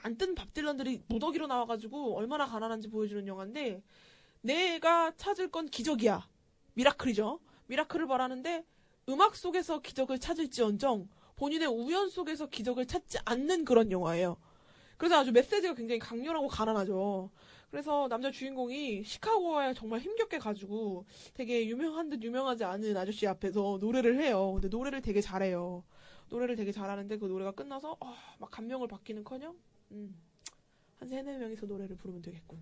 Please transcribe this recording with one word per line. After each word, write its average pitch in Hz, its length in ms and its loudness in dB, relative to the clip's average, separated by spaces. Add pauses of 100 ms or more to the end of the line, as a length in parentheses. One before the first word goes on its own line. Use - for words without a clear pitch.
안 226 160 -4
뜬 370 180 0
밥 - 180 -8
딜런들이 269 540 -2
무더기로 302 400 0
나와가지고 233 720 -2
얼마나 269 300 0
가난한지 226 420 -4
보여주는 208 380 -4
영화인데, 196 560 -6 (580)
내가 330 760 4
찾을 381 340 -2
건 320 180 -4
기적이야. 233 600 2 (460)
미라클이죠. 240 680 2 (280)
미라클을 302 400 0
바라는데 262 560 0 (460)
음악 370 260 6
속에서 339 440 -2
기적을 262 400 -2
찾을지언정 240 880 0 (280)
본인의 311 320 0
우연 285 420 0
속에서 311 380 -4
기적을 247 400 -2
찾지 - 380 -4
않는 294 400 2
그런 226 260 8
영화예요. 175 460 0 (600)
그래서 330 220 6
아주 262 120 4
메시지가 330 440 6
굉장히 233 240 -2
강렬하고 277 480 -2
가난하죠. 202 800 0 (400)
그래서 285 380 0
남자 269 240 -2
주인공이 254 720 -4
시카고에 330 720 0
정말 226 260 -4
힘겹게 427 400 -2
가지고 202 640 -4 (280)
되게 233 340 0
유명한 311 420 -2
듯 240 140 -4
유명하지 247 400 0
않은 202 340 0
아저씨 202 300 0
앞에서 196 540 0
노래를 240 400 4
해요. 196 320 4
근데 190 160 2
노래를 262 320 -2
되게 202 200 2
잘해요. 185 640 -2 (460)
노래를 240 260 -2
되게 208 160 -2
잘하는데 202 460 -6
그 214 80 -4
노래가 190 260 -2
끝나서, 277 480 -10
어, 247 140 -12 (260)
막 - 120 -14
감명을 240 360 -6
받기는커녕, 226 680 -12 (360)
음, 202 240 -14 (840)
한 262 100 -14
세네 269 300 -8
명이서 220 300 -8
노래를 196 300 -10
부르면 180 240 -12
되겠군. 165 400 -16